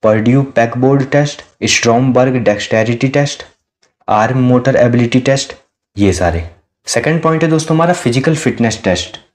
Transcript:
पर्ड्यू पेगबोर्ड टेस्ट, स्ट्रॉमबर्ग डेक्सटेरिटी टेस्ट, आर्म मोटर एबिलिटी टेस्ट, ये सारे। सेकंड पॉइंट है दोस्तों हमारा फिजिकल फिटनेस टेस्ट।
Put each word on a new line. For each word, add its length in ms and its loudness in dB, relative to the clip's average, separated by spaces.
पर्ड्यू 380 2
पेगबोर्ड 560 2
टेस्ट, 300 -2
स्ट्रॉमबर्ग 720 2
डेक्सटेरिटी 720 0
टेस्ट, 360 -2
आर्म 320 0
मोटर 360 2
एबिलिटी 440 2
टेस्ट, 340 -2
ये 160 2
सारे। 300 -2
सेकंड 340 -2
पॉइंट 220 0
है 60 0
दोस्तों 280 0
हमारा 160 2
फिजिकल 420 0
फिटनेस 480 -2
टेस्ट। 340 -4